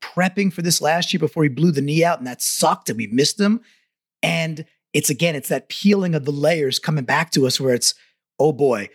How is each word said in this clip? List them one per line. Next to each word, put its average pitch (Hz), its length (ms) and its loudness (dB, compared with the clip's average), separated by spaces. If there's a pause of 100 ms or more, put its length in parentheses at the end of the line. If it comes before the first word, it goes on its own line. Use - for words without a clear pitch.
prepping 185 520 -2
for 180 100 -8
this 170 180 0
last 165 320 0
year 180 80 -2
before 156 220 0
he 147 80 4
blew 151 200 2
the 143 120 0
knee 151 200 2
out, 170 160 2
and 123 80 -10
that 123 160 -10
sucked, - 460 0
and 117 80 -4
we 110 120 -6
missed 127 300 0
him. 208 220 2 (640)
And 160 420 -4 (300)
it's, 147 160 0
again, 156 260 0
it's 135 140 -6
that 139 180 -2
peeling 196 460 2
of 147 100 -2
the 143 80 -4
layers 143 460 0
coming 151 260 -2
back 151 280 -2
to 135 140 2
us - 140 0
where 131 140 2
it's, - 200 0 (440)
oh 156 140 2
boy, 117 420 0